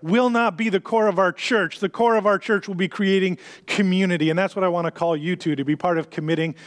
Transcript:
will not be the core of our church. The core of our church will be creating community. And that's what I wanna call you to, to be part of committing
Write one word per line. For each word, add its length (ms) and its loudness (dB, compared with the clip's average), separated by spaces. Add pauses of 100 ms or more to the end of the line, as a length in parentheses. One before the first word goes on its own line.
will 300 2
not 260 0
be 120 -2
the 100 0
core 280 0
of 120 0
our 120 4
church. 500 -2
The 80 0
core 260 2
of 100 2
our 140 4
church 280 -2
will 60 -6
be 140 -2
creating 500 0 (300)
community. 640 2
And 80 0
that's 160 -2
what 80 -2
I 60 2
wanna 200 -2
call 260 -2
you 200 -2
to, 200 -2
to 80 -4
be 120 0
part 240 0
of 100 -6
committing 460 -4 (120)